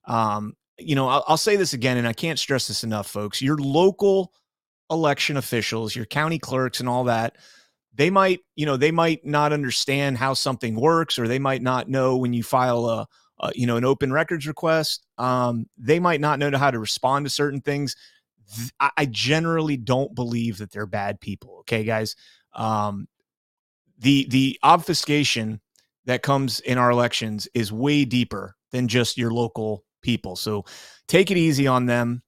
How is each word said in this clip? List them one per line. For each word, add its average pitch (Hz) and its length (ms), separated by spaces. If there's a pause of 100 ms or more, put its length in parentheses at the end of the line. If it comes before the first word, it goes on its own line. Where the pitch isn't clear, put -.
Um, 107 480 (260)
you 160 160
know, 135 140
I'll, 139 180
I'll 151 80
say 208 220
this 185 160
again, 127 240
and 120 100
I 113 60
can't 160 260
stress 131 260
this 110 200
enough, 110 240
folks. 104 320
Your 139 160
local 185 760 (580)
election 156 460
officials, 113 580
your 113 120
county 156 340
clerks 131 400
and 123 80
all 123 160
that, 117 320 (580)
they 147 160
might, 190 300 (160)
you 147 100
know, 139 120
they 147 140
might 165 340
not 147 260
understand 139 680
how 135 160
something 120 420
works, 156 440
or 117 80
they 127 120
might 135 220
not 127 280
know 131 260
when 127 160
you 120 100
file 123 440
a, 113 220 (340)
a, - 120
you 123 140
know, 120 80
an 120 80
open 135 300
records 156 340
request. 160 580 (120)
Um, 123 480 (120)
they 143 220
might 175 220
not 147 180
know 143 180
how 139 140
to 117 80
respond 135 460
to 139 40
certain 143 300
things. 143 380 (580)
Th-, 120 240
I, 139 160
I 151 120
generally 156 680
don't 127 400
believe 117 440
that 104 120
they're 104 140
bad 101 340
people. - 400
Okay, 110 240
guys. 110 320 (380)
Um, 104 560 (920)
the, 139 300
the 135 340
obfuscation 147 960 (460)
that 127 180
comes 139 380
in 123 180
our 123 100
elections 113 640
is 107 180
way 143 340
deeper 113 500 (160)
than 127 160
just 120 320
your 117 100
local 110 560 (160)
people. 101 340
So 104 300 (420)
take 180 220
it 190 80
easy 143 300
on 127 180
them. 120 420